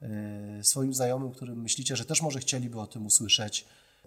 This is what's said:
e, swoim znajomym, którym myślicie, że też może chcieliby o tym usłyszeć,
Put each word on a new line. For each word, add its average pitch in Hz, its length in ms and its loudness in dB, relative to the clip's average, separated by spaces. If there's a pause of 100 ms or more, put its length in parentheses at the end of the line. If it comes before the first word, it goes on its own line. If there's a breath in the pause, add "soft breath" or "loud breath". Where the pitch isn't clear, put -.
e, 104 640 -8
swoim 135 300 2
znajomym, 127 380 0
którym 123 300 -8
myślicie, 123 340 -2
że 113 100 -2
też - 160 0
może 139 180 0
chcieliby 120 400 -2
o 104 80 -6
tym 107 180 -8
usłyszeć, 104 600 4 (420 loud breath)